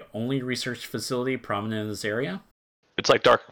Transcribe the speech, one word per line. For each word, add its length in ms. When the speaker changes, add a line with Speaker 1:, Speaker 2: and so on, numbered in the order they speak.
Speaker 1:
only 260
research 460
facility 500
prominent 460
in 60
this 160
area. 380
Speaker 2:
It's, 100
like, 140
dark 300